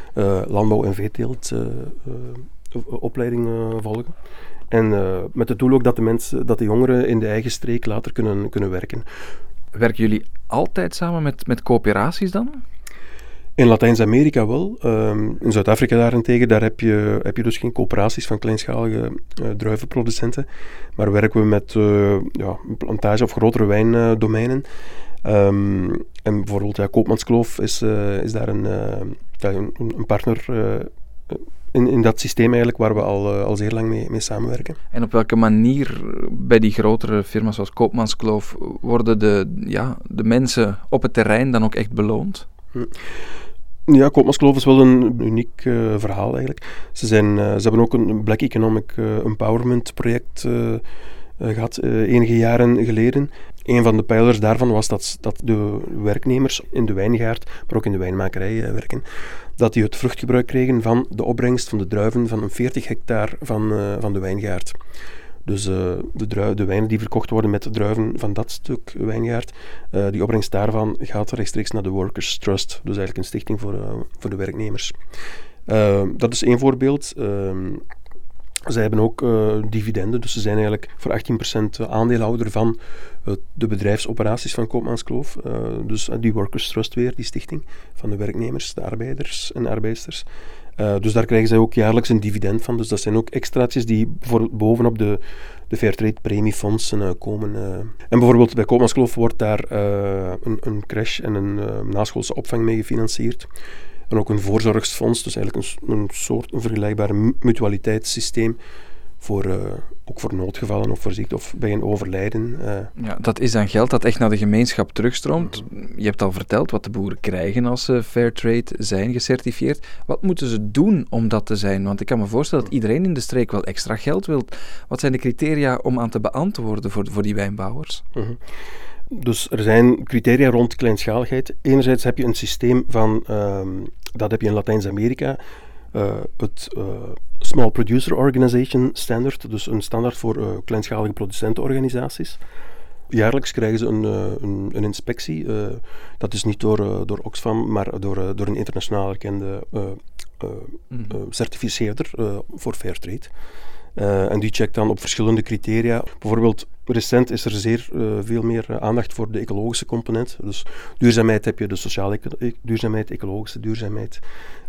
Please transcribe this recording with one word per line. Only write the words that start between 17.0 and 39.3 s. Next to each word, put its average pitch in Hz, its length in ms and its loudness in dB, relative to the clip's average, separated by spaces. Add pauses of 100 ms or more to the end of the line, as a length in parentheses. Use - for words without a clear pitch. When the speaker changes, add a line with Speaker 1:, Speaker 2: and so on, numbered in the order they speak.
Speaker 1:
heb 104 140 -2
je 117 60 -2
dus 113 140 2
geen 120 160 -2
coöperaties 110 540 2
van 107 120 0
kleinschalige, 113 760 -2 (300)
eh, 113 80 0
druivenproducenten. 113 960 0 (500)
Maar 104 160 2
werken 107 280 4
we 107 60 6
met, 104 300 2
eh, 104 400 4 (160)
ja, 98 260 -4 (100)
een 110 100 -6
plantage 107 460 2
of 107 80 -2
grotere 113 320 4
wijndomeinen. 113 1000 2 (600)
Ehm, 101 680 4 (320)
en 104 140 0
bijvoorbeeld, 101 400 -2
ja, 101 100 0
Koopmanskloof 113 760 2
is, - 220 0
eh, 101 400 2
is 107 100 -2
daar 107 160 -2
een, 104 180 0
eh, 101 340 -2 (360)
ja, 101 140 0
een, 98 220 0 (240)
een - 100 -2
partner, 110 420 0
eh, 107 360 0 (880)
in, 123 160 6
in 117 140 4
dat 110 180 4
systeem - 280 2
eigenlijk 120 280 2
waar 110 180 2
we 104 80 0
al, 101 320 0
eh, 101 100 0
al 101 120 0
zeer 104 140 -2
lang 113 180 -2
mee, 110 220 -2
mee 110 100 -2
samenwerken. 110 540 -2 (160)
Speaker 2:
En 117 120 2
op 110 100 -2
welke 113 240 4
manier 113 640 4 (300)
bij 104 280 6
die 110 140 6
grotere 107 520 2
firma's 107 300 -2
zoals 101 180 -4
Koopmanskloof 110 840 0 (240)
worden 113 380 4
de, 101 420 4